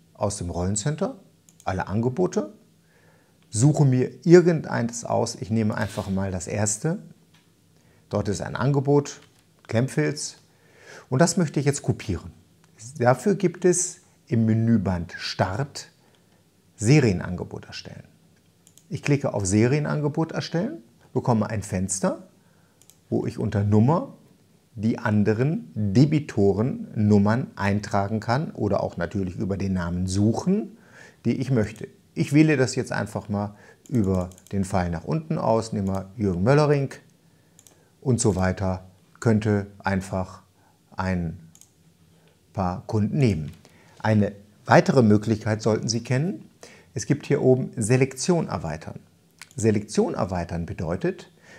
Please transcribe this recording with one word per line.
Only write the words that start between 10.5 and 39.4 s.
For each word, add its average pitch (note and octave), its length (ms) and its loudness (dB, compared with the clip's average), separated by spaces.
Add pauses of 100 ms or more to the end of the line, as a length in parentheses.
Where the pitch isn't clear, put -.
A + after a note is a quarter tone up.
und C3 120 0
das E3+ 180 4
möchte D#3+ 220 0
ich C3+ 80 0
jetzt - 160 -2
kopieren. F2 480 -4 (680)
Dafür C3+ 380 2
gibt F3+ 300 -2
es - 340 0 (260)
im A2+ 220 2
Menüband G#2 720 2
Start - 720 -6 (880)
Serienangebot G#2 880 2
erstellen. - 400 -16 (840)
Ich - 140 -10
klicke C3+ 320 0
auf G#2 100 -2
Serienangebot D3 840 0
erstellen, A#3 500 -6 (320)
bekomme A2 340 0
ein G#2+ 140 -6
Fenster, G#2 600 -4 (880)
wo A2+ 140 -2
ich - 140 -8
unter G#2 240 -2
Nummer A#2 500 4 (640)
die A2 240 -2
anderen A2 720 0
Debitorennummern G#2+ 1800 2
eintragen G2+ 640 -2
kann B2 320 -2
oder - 320 -2
auch - 140 -6
natürlich F2+ 380 -4
über G2 220 -4
den F#2+ 160 -2
Namen F2+ 320 -2
suchen, A2+ 720 -2 (480)
die B2 160 0
ich B2 80 -6
möchte. - 380 -2 (260)
Ich D#3 200 -2
wähle D#3 220 6
das B2+ 200 0
jetzt A#2 160 -4
einfach G#2+ 360 -6
mal G2+ 280 -4 (340)
über F#2+ 400 0 (220)
den G2 120 -2
Pfeil F2+ 280 -2
nach E2 140 -6
unten D#3+ 340 -4
aus, A2+ 340 0
nehme G2+ 140 -2
mal F#2+ 180 -4 (120)
Jürgen F#2+ 260 0
Möllering C#3+ 460 4 (1080)
und B2 220 0
so G#2 140 4
weiter, F#2 500 -2 (340)
könnte G#2 460 2 (140)